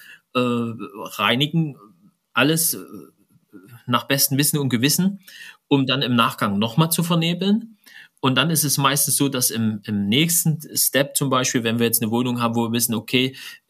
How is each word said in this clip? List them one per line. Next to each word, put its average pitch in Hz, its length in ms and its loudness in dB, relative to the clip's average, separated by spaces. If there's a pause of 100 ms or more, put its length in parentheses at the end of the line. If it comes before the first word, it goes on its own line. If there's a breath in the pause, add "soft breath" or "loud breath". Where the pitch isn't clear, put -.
(340 loud breath)
äh, 127 60 0
reinigen 120 1400 -2 (580)
alles, 156 400 2
äh, 104 40 -10 (1080)
nach 123 180 0
bestem 135 340 0
Wissen 147 200 2
und 139 100 0
Gewissen, 147 520 2 (480 loud breath)
um 139 180 4
dann 135 160 -2
im 120 120 0
Nachgang 117 440 2
nochmal 160 320 0
zu 170 120 -2
vernebeln. 175 760 -2 (420 loud breath)
Und 131 160 2
dann 143 140 2
ist 151 140 0
es 143 140 -2
meistens 139 380 2
so, 139 120 2
dass 127 220 -2
im, 107 340 0
im 101 240 -2
nächsten 160 500 2 (180)
Step - 400 0
zum 143 120 -2
Beispiel, 127 360 0
wenn 117 140 0
wir 117 80 2
jetzt 113 160 0
eine 107 80 -2
Wohnung 120 300 -2
haben, 117 160 -2
wo 117 100 0
wir 113 60 -4
wissen, 120 220 0
okay, 131 420 -2 (340 loud breath)